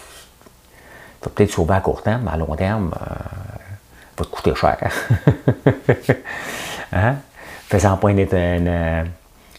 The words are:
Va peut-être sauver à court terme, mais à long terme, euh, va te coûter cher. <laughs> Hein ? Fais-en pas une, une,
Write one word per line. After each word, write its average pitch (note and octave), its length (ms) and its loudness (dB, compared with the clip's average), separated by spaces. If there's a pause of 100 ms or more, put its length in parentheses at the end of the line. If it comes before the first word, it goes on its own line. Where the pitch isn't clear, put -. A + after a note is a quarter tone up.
(1200)
Va - 100 -6
peut-être G2+ 180 4
sauver F2+ 220 0
à F#2+ 60 2
court - 240 -2
terme, A#2 220 -2
mais E2 60 -4
à D#2+ 60 -4
long D2+ 180 -2
terme, F#2+ 380 -2
euh, - 120 -10 (1120)
va E2+ 80 -4
te - 40 -20
coûter - 260 0
cher. - 220 2
<laughs> - 140 -4 (2000)
Hein ? A2 220 2 (540)
Fais-en G2 280 4
pas G2+ 140 4
une, G2 80 4
une, F2 880 2 (520)